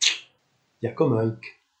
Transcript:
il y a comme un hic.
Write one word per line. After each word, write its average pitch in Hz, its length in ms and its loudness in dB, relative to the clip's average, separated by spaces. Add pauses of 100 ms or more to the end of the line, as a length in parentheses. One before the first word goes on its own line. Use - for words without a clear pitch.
(840)
il 117 40 -2
y - 20 -2
a - 40 -4
comme 139 240 2
un 113 120 2
hic. - 340 -8 (180)